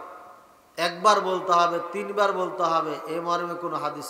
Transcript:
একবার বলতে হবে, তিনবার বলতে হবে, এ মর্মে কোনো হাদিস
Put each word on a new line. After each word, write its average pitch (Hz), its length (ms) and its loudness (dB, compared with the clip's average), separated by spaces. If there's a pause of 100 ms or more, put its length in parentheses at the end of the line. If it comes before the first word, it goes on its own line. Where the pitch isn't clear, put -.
(760)
একবার 175 400 4 (120)
বলতে 180 300 0
হবে, 170 180 4 (160)
তিনবার 202 360 0 (120)
বলতে 180 300 -2
হবে, 160 220 0 (200)
এ 165 120 -4
মর্মে 175 380 -2
কোনো 156 200 -4
হাদিস 147 260 -6